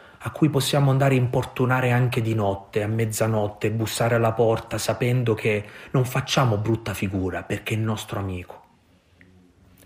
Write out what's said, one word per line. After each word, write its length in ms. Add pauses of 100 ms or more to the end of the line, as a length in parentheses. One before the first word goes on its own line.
(180)
a 120
cui 200
possiamo 400
andare 240
a 40
importunare 720
anche 300
di 140
notte, 480
a 40
mezzanotte, 840
bussare 440
alla 180
porta 440
sapendo 560
che 320 (280)
non 120
facciamo 540
brutta 340
figura 520
perché 280
è 60
il 40
nostro 360
amico. 460 (1200)